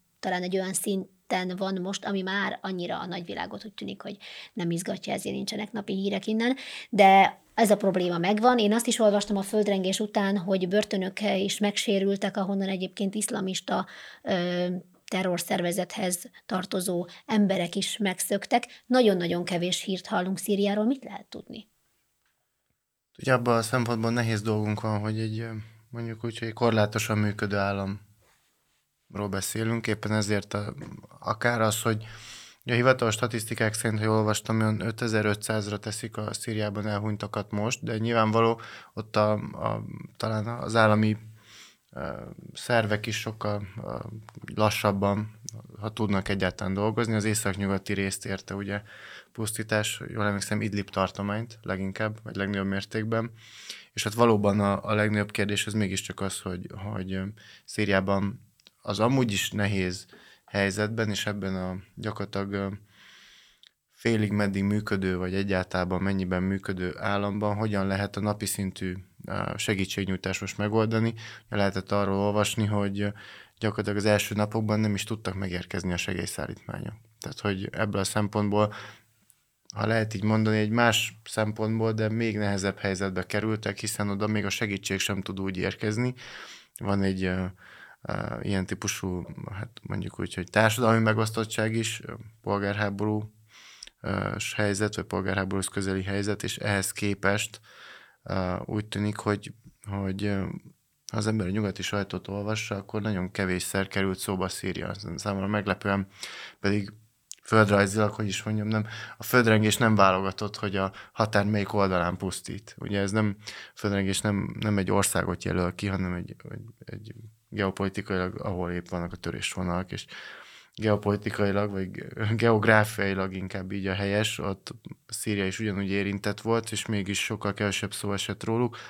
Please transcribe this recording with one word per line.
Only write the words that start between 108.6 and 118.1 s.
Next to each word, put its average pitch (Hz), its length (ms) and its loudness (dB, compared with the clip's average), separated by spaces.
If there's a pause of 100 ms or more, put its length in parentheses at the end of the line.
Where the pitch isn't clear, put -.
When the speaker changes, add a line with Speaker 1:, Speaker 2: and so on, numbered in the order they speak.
Speaker 2:
nem, 110 180 0 (300)
a - 60 -16
földrengés 110 540 6
nem 110 180 6
válogatott, 98 640 4
hogy 98 200 -4
a 98 160 0 (200)
határ 107 320 4
melyik 104 280 0
oldalán 92 440 2
pusztít. - 640 -8
Ugye 101 220 -2
ez 98 100 0
nem, 104 260 2 (380)
földrengés 98 460 0
nem, 101 400 0
nem 104 180 2
egy 95 120 0
országot 92 540 2
jelöl 90 300 0
ki, - 120 -6
hanem 92 280 -2
egy, 87 220 -10 (140)
egy, 104 140 -12 (200)
egy 104 300 -14 (340)
geopolitikailag, 95 920 -2